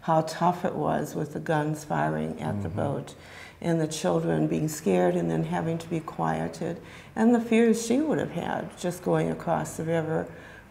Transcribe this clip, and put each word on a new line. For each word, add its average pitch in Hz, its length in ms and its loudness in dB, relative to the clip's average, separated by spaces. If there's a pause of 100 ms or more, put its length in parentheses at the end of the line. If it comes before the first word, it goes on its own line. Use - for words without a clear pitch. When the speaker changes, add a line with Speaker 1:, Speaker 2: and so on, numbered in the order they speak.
Speaker 1:
how 160 200 4
tough 175 440 0
it - 100 0
was 151 400 0
with 156 180 -4
the 156 60 -6
guns 151 440 0
firing 156 560 -2
at 151 220 -2
the 101 80 -4
Speaker 2:
Mm-hmm. 82 80 -6
Speaker 1:
boat, 127 380 -2 (440)
and 165 220 2
the 160 60 0
children 165 580 2
being 160 220 0
scared 180 480 2
and 170 160 0
then 165 140 2
having 165 340 -2
to - 100 -12
be 160 100 -2
quieted, 165 800 -4 (360)
and 226 180 6
the 233 80 4
fears 226 460 4
she 247 140 4
would 277 180 0
have - 140 -2
had - 440 -4
just 180 240 -4
going 165 300 2
across 156 460 -2
the 170 60 -4
river 160 440 0 (440)